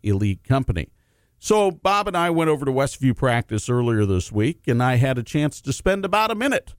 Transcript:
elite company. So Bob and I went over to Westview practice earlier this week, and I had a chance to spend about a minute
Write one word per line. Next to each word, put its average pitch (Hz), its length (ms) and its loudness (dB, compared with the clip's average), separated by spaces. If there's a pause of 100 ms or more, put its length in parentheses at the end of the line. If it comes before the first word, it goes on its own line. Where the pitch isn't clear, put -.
elite 101 420 -2
company. 90 460 -2 (480)
So 208 320 2
Bob 196 380 0
and 185 100 -4
I 170 100 2
went 165 220 2
over 143 160 -2
to 135 60 0
Westview 131 440 0
practice 117 540 -2
earlier 120 340 2
this 95 260 0
week, 110 360 -2
and 120 160 2
I 127 140 2
had 131 200 2
a 123 60 -4
chance 147 400 -2
to 139 100 -4
spend 190 320 -2
about 208 260 0
a 226 40 -2
minute 262 440 -2